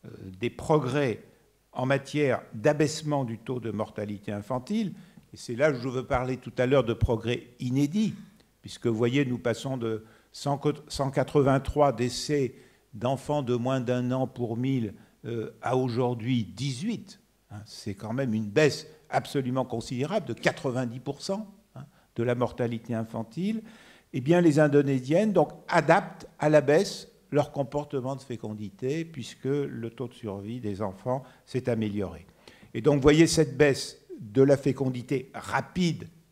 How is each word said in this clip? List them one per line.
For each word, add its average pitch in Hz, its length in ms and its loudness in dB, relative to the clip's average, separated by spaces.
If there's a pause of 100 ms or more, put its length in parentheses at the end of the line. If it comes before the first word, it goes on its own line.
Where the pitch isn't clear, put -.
euh, - 40 -16 (300)
des 117 100 -4
progrès 135 720 0 (480)
en 127 140 -6
matière 135 560 0 (120)
d'abaissement 147 720 0
du 113 140 -6
taux 127 220 -8
de 110 120 -6
mortalité 104 600 -6
infantile, 131 640 -4 (380)
et - 60 -20
c'est - 180 -10
là 147 160 4
que 127 80 -4
je 123 80 -6
veux 127 180 -4
parler 127 320 -2
tout 120 200 -12
à 127 80 4
l'heure 131 180 6
de 113 100 0
progrès 117 540 0 (120)
inédits, 143 540 0 (480)
puisque - 260 -6
vous 113 100 2
voyez, 127 280 2
nous 123 120 -4
passons 127 400 -2
de 110 260 -4 (300)
cent, 143 260 -2 (300)
cent 139 200 -2
quatre-vingt-trois 139 840 4
décès 123 600 -2 (380)
d'enfants 131 480 -2
de 123 140 0
moins 127 240 0
d'un 123 320 -2
an 127 160 0
pour 117 300 -6
mille, 123 360 -2 (320)
euh, 113 260 -6 (100)
à 127 160 0
aujourd'hui 123 640 0
dix-huit. 131 800 -8 (300)
Hein, 104 140 -14
c'est - 300 -10
quand 110 160 -10
même 123 220 -2
une 110 160 -2
baisse 143 360 2 (240)
absolument 131 540 -2
considérable 135 640 -4
de 120 60 -6
quatre-vingt-dix 127 680 -2
pour 135 220 -10
cent, 202 260 -6 (280)
hein, 131 100 -14 (320)
de 117 60 -2
la 120 120 2
mortalité 117 580 -4
infantile. 123 680 -6 (540)
Eh 127 60 -2
bien, 165 200 6
les 156 180 6
Indonésiennes, 147 760 4
donc, 151 160 4 (180)
adaptent 160 600 2 (100)
à 151 100 0
la 151 140 8
baisse 156 480 2 (220)
leur 143 200 0
comportement 139 640 -6
de 131 60 -14
fécondité, 113 840 -8
puisque 151 400 -14
le 135 440 -4
taux 120 180 -10
de 120 60 -14
survie 104 460 -8
des 104 240 -4
enfants 123 400 -4 (240)
s'est 123 200 -4
amélioré. 101 600 -4 (480)
Et 120 60 -4
donc, 147 160 6
vous 135 40 2
voyez 151 240 8
cette 147 320 2
baisse 139 400 2 (220)
de 120 240 2
la 139 120 8
fécondité 131 800 -2
rapide 143 760 -2 (220)